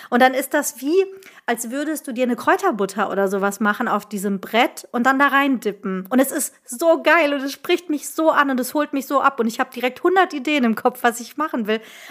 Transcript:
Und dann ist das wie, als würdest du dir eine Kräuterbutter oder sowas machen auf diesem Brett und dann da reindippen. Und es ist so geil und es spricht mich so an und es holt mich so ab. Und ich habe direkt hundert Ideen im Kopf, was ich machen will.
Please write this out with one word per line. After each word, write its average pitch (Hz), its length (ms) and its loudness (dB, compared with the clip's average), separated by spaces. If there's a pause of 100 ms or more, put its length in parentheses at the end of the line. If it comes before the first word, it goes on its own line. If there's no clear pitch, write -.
Und 247 120 4
dann 262 120 6
ist 262 200 -4
das 285 280 -2
wie, 349 240 2 (400)
als 233 260 -4
würdest 294 380 -6
du - 20 -6
dir 254 120 -2
eine 240 120 0
Kräuterbutter 233 760 0
oder 196 200 0
sowas 196 320 -2
machen 214 260 0
auf 202 220 -2
diesem 202 320 -4
Brett - 500 0
und 240 140 -2
dann 262 120 4
da 277 100 4
reindippen. 214 840 -2
Und 247 100 2
es 254 140 2
ist 294 220 -6 (100)
so 320 360 2
geil 302 320 4
und 277 80 -4
es 269 120 -6
spricht - 360 -2
mich 294 200 -4
so 320 220 2
an 285 180 4
und 254 100 -2
es - 140 -4
holt 294 180 -2
mich 269 160 -4
so 277 140 0
ab. 277 180 0
Und 226 80 0
ich 226 140 -4
habe 262 120 -4
direkt 247 300 -4
hundert 359 300 2
Ideen 294 320 0
im 226 100 2
Kopf, - 280 -2
was 240 180 0
ich - 160 -18
machen 285 300 -4
will. 220 120 -2 (320)